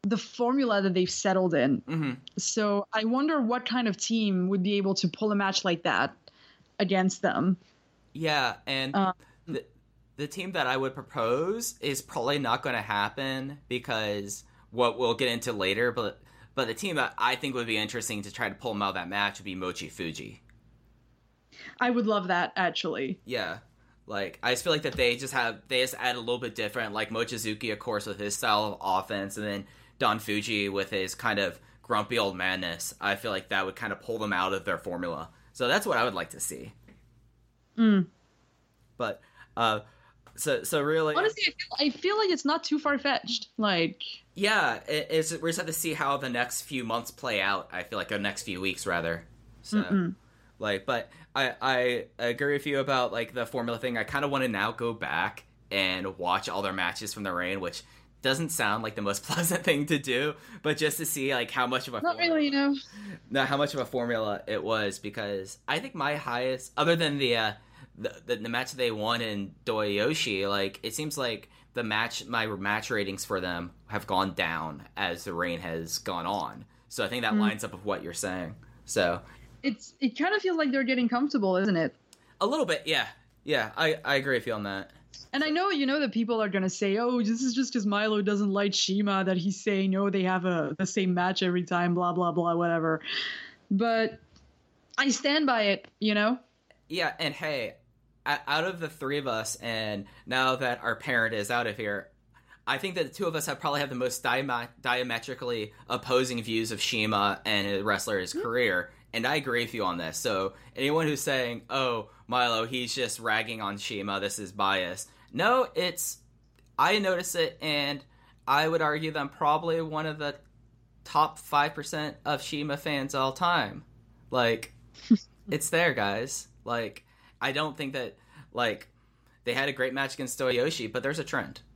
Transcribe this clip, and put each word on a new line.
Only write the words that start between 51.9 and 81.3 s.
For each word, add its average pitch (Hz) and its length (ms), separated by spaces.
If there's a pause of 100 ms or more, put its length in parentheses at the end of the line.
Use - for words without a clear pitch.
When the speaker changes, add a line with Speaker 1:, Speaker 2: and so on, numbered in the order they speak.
Speaker 2:
agree 123 340
with 143 140
you 139 120
about, 127 320
like, 117 220
the 120 140
formula 117 320
thing. 120 180
I 107 60
kinda 143 240
wanna 135 200
now 104 240
go 117 220
back 82 500 (280)
and 92 480
watch 90 300
all 95 120
their 95 120
matches 92 400
from 104 100
the 92 100
reign, 90 260
which 87 240 (380)
doesn't 139 280
sound 110 340
like 107 120
the 110 60
most 101 220
<laughs> - 40
pleasant 170 360
thing 147 240
to 151 100
do, 135 380 (260)
but 151 160
just 151 200
to 160 80
see, 139 280
like, 120 160
how 127 180
much 127 200
of 120 80
a 104 60
Speaker 1:
Not 339 140
Speaker 2:
formula, 339 200
Speaker 1:
really, 294 160
no. 277 240 (540)
Speaker 2:
no, 135 140
how 135 140
much 143 160
of 143 60
a 120 60
formula 113 600
it 101 160
was, 104 360
because 101 580 (100)
I 147 120
think 254 160
my 147 200
highest, 131 640
other 160 180
than 151 220
the, 120 200
uh, 110 160 (460)
the, - 160 (120)
the, 120 80
the 110 140
match 123 240
they 127 180
won 110 300
in 101 340 (100)
Doyoshi, 107 800
like, 98 360
it 110 100
seems 151 240
like 120 320 (240)
the 120 100
match, 110 420
my 113 220
match 104 420
ratings 98 360
for 95 140
them 87 320 (160)
have 104 200
gone 95 260
down 80 500 (120)
as 87 280
the 95 100
reign 85 260
has 82 400
gone 87 260
on. 85 400 (240)
So 107 160
I - 20
think 120 140
that 110 120
Speaker 1:
Mm. 107 60
Speaker 2:
lines 107 240
up 107 100
with 95 120
what 98 180
you're 85 100
saying. 92 420 (300)
So 87 360 (420)
Speaker 1:
it's, - 360
it 269 180
kind 349 180
of 403 60
feels 359 160
like 294 140
they're 269 120
getting 247 260
comfortable, 240 480